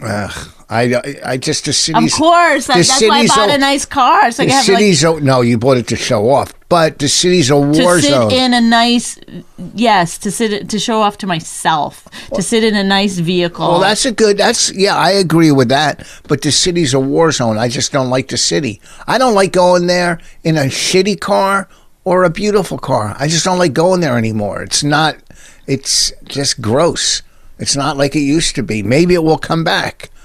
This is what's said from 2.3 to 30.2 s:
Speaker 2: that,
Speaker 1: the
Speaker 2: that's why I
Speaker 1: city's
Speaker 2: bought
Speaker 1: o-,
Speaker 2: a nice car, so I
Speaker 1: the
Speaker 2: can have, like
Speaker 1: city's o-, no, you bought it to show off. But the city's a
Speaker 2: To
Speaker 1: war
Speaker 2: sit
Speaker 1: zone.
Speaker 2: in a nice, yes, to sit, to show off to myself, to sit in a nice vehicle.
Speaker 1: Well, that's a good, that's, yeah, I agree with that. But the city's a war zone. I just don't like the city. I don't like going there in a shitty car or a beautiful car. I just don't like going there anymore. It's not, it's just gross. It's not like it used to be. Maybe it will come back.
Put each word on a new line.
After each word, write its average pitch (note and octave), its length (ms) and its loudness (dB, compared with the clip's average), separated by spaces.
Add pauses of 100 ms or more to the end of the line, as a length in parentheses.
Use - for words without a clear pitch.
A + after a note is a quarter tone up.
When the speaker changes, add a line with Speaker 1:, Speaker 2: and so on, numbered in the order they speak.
Speaker 2:
that, C4+ 80 0
Speaker 1:
the F#3 80 4
Speaker 2:
that's C4+ 180 0
why - 80 4
I C#4+ 140 2
Speaker 1:
city's C#4+ 120 2
Speaker 2:
bought C#4 160 2
Speaker 1:
o-, C#4+ 40 2
Speaker 2:
a C#4+ 40 0
nice C#4 280 0
car, C#4 440 2
so C4 120 -4
I - 40 2
Speaker 1:
the - 40 0
Speaker 2:
can C4+ 80 4
have, A#3 100 2
like G3 100 4
Speaker 1:
city's F#3 280 4
o-, D#3+ 140 0
no, C3 200 2
you A#2+ 160 2
bought B2+ 220 2
it A2+ 100 -4
to A2+ 80 -2
show A2 320 0
off. C3 240 0 (220)
But D#3+ 240 2
the C#3+ 100 -2
city's F3 420 2
a D3 40 4
Speaker 2:
To C#3+ 60 4
Speaker 1:
war E3 400 4
Speaker 2:
sit C#4+ 100 2
Speaker 1:
zone. B2 220 2
Speaker 2:
in B3+ 200 2
a A#3+ 80 2
nice, A#3 560 2 (600)
yes, G3 420 2
to G3+ 140 -6
sit, G#3 380 -4
to G#3+ 100 -4
show A3 220 0
off G3+ 160 0
to G#3 100 -10
myself, D#3+ 800 -4 (260)
to F#3+ 80 -2
sit A3 220 0
in A3 100 2
a G3+ 80 0
nice G3 340 0
vehicle. E3+ 520 -2
Speaker 1:
Well, F3 100 2
that's G3+ 260 0
a C4+ 60 0
good, G#3 280 2
that's, - 340 0
yeah, F#3+ 240 0
I D#3+ 160 2
agree E3 400 4
with C3 160 4
that. C#3 360 -2 (220)
But - 160 -2
the D3 80 -2
city's E3+ 420 0
a C#3 60 0
war D3 320 2
zone. A2+ 280 -2
I A#2+ 100 -2
just B2 240 -6
don't C3 180 -2
like C3 160 -2
the - 100 -8
city. C#3 440 -2 (260)
I G3 120 0
don't B3+ 160 2
like G3 180 2
going F3+ 340 4
there F3 320 0 (240)
in D#3+ 140 0
a D3 60 0
shitty F#3 580 0
car G3 480 0 (340)
or F#3 220 2
a F3 40 2 (140)
beautiful G3+ 360 -2
car. A2 420 -4
I C#3+ 80 -2
just D#3+ 160 -2
don't F3+ 160 0
like F3 120 2
going F3 280 2
there B2+ 180 0
anymore. G#2+ 460 -4
It's - 180 -4
not, D3 320 0 (540)
it's - 440 -2 (120)
just - 360 -6
gross. B2+ 600 -2 (380)
It's - 160 -4
not C#3 200 -4
like C#3+ 200 -2
it D3 100 0 (100)
used - 200 -2
to B2+ 80 -4
be. G#2+ 180 -4
Maybe D#3+ 320 2
it E3+ 80 0
will D#3 160 2
come E3 240 -4
back. F3 480 -6 (140)